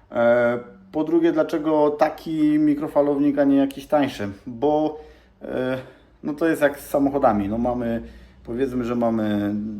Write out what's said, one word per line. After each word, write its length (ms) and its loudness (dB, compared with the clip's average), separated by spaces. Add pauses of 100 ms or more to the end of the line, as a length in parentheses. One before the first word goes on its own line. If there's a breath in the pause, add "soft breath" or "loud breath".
(120)
E, 480 2 (320)
po 120 -2
drugie, 280 2
dlaczego 580 2
taki 720 0
mikrofalownik, 800 2
a 40 2
nie 140 4
jakiś 300 -2
tańszy? 420 -2 (180)
Bo, 520 0 (420 loud breath)
e, 360 -6 (460 loud breath)
no 100 -6
to 140 0
jest 140 0
jak 180 2
z 100 -18
samochodami. 600 2
No 80 -4
mamy, 440 -4 (420 loud breath)
powiedzmy, 400 -4
że 120 -4
mamy 560 0 (280)